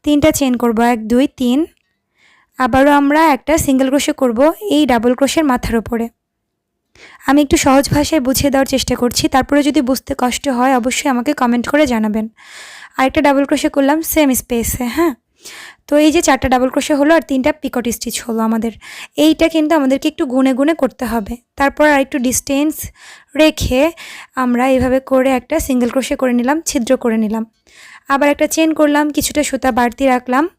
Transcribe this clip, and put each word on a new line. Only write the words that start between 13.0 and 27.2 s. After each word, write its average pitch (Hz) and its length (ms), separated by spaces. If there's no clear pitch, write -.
ডাবল 277 220
ক্রোশে 302 280
করলাম 277 220
সেম 302 160
স্পেসে। 240 440
হ্যাঁ, 311 180
তো - 60
এই 311 100
যে 349 120
চারটা 269 280
ডাবল 254 200
ক্রোশে 294 260
হলো 294 180
আর 311 120
তিনটা 262 200
পিকট 254 240
স্টিচ - 280
হলো 226 240
আমাদের। 226 240
এইটা 320 300
কিন্তু 311 240
আমাদেরকে 269 340
একটু 330 140
গুনে 262 320
গুনে 302 240
করতে 254 300
হবে। 226 220
তারপর 277 260
আর 269 120
একটু 294 100
ডিস্টেন্স 277 480
রেখে 285 400
আমরা 247 220
এইভাবে 254 240
করে 262 200
একটা 294 160
সিঙ্গেল 247 280
ক্রোশে 269 220
করে 254 220
নিলাম, 262 180
ছিদ্র 262 240
করে 226 200